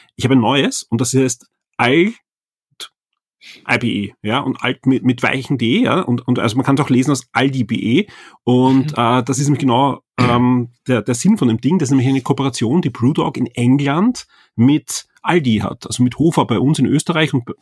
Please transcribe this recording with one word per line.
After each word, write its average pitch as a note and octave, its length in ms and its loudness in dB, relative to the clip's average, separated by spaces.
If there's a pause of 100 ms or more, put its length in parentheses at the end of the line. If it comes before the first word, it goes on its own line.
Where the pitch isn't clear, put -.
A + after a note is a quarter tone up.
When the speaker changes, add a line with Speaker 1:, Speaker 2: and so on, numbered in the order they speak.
(160)
Speaker 1:
ich - 80 -8
habe C3 120 2
ein B2+ 40 6
neues C#3 440 0
und A#2 180 -4
das B2 120 -4
heißt C3 360 -2 (260)
Alt D#3+ 400 2 (1500)
I A#2+ 100 0
B G#2 260 -2
E, G2 160 -14
ja, A2+ 180 -2
und C3+ 240 -6
Alt B2+ 220 -6
mit, C3 180 2
mit B2 200 0
weichem C3 340 -2
D, B2 260 0
ja, C3+ 160 0
und, A#2+ 260 -4
und B2+ 140 0
also A2 160 -2
man C3+ 100 0
kann's C#3 140 2
auch C3+ 100 -2
lesen B2+ 200 2
als C3+ 240 -4
Aldi C3 320 0
B A2 100 -4
E. A#2+ 320 0 (380)
Und, C3 520 2
Speaker 2:
Mhm. A#2+ 60 0
Speaker 1:
äh, A#2+ 200 2
das B2+ 160 -4
ist C#3+ 80 -2
nämlich C#3+ 120 0
genau, C3 420 0 (160)
ähm, B2 520 2 (180)
der, B2 140 0
der B2 140 -2
Sinn G#3+ 220 2
von B2 120 2
dem A2+ 100 0
Ding. E3+ 200 0
Das C#3 80 -2
ist C3 40 -2
nämlich C3 160 2
eine C3+ 140 0
Kooperation, C3+ 600 -2
die C#3+ 80 -4
Brewdog D3+ 480 -2
in B2+ 100 -4
England C#3+ 760 0 (300)
mit C#3 500 0 (160)
Aldi C3 360 0
hat, - 280 -6
also - 180 -2
mit B2 160 0
Hofer D#3 260 2
bei A2+ 120 0
uns C#3 220 0
in B2+ 60 2
Österreich D#3 480 0
und B2 100 -2 (180)